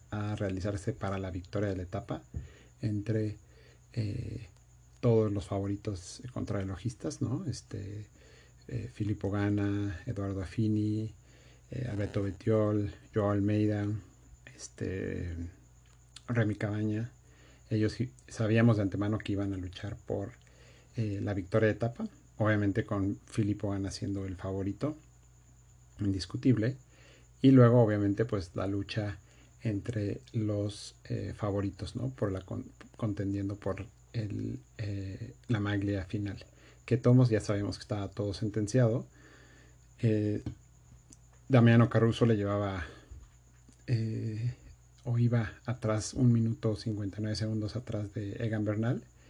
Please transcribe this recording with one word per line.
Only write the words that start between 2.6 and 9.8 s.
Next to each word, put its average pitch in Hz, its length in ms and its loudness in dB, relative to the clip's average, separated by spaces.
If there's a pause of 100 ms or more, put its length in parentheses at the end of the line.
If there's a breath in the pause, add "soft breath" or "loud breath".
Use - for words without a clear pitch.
entre, 107 580 -2 (540 soft breath)
eh, 104 560 -6 (540)
todos 113 320 6
los 101 140 -4
favoritos 101 760 -4 (100)
contrarrelojistas, 101 880 -6
¿no? 135 260 -2
Este... 101 600 -10 (640 loud breath)
Eh, 117 220 -6
Filippo 104 380 -2
Ganna, 101 760 0